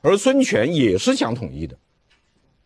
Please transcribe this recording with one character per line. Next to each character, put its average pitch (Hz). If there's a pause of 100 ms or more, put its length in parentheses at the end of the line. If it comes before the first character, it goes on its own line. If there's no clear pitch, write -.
而 185
孙 262
权 143
也 113
是 254
想 269
统 107
一 156
的， 64 (880)